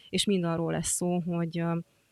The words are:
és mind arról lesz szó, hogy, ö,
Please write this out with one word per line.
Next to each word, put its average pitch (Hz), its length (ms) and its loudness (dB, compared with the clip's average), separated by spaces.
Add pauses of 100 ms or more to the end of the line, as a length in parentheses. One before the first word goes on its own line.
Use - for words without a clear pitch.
és - 160 0
mind 190 200 2
arról 165 280 0
lesz 165 220 -2
szó, 180 260 0
hogy, 170 380 -2
ö, 170 200 0 (340)